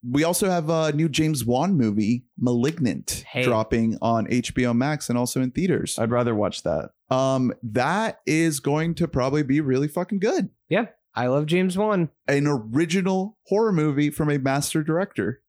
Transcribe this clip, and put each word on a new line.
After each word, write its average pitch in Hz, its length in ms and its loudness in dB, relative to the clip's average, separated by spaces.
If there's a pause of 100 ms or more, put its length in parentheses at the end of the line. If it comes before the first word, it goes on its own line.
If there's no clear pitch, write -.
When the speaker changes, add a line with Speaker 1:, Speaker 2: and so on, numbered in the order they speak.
Speaker 1:
We 143 140 2
also 180 260 2
have 170 200 0
a 160 240 2
new 156 160 2
James 156 360 0
Wan 135 300 2
movie, 110 500 2 (140)
Malignant, 123 920 -2
Speaker 2:
Hey. 127 120 -2
Speaker 1:
dropping 113 580 0
on 113 280 0
H 120 240 -2
B 127 120 0
O 120 80 0
Max 143 360 -2
and 120 80 0
also 123 240 -2
in 127 100 -2
theaters. 165 480 -2
Speaker 3:
I'd 117 120 0
rather 120 240 2
watch 104 280 -2
that. 80 260 -2 (200)
Speaker 1:
Um, 131 440 0 (100)
that 143 640 -2
is 156 340 2
going 156 360 -2
to 170 120 -2
probably 135 360 0
be 139 180 2
really 135 260 0
fucking 180 320 -4
good. 247 300 0 (200)
Speaker 2:
Yeah, 208 160 2 (300)
I 123 120 -2
love 143 180 0
James 180 320 0
Wan. 196 320 0 (180)
Speaker 1:
An 143 200 2
original 170 920 -2 (100)
horror 214 240 2
movie 147 380 2
from 147 200 -2
a 143 80 2
master 139 460 0
director. 156 640 -2